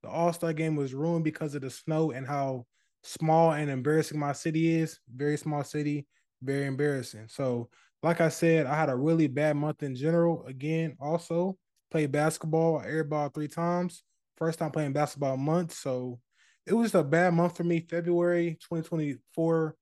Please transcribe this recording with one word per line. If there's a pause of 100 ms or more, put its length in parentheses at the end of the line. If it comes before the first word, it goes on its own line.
The
All-Star
game
was
ruined
because
of
the
snow
and
how (360)
small
and
embarrassing
my
city
is. (120)
Very
small
city, (340)
very
embarrassing.
So, (360)
like
I
said,
I
had
a
really
bad
month
in
general.
Again,
also, (320)
played
basketball,
airball
three
times. (320)
First
time
playing
basketball
in
months.
So, (440)
it
was
a
bad
month
for
me.
February
twenty
twenty-four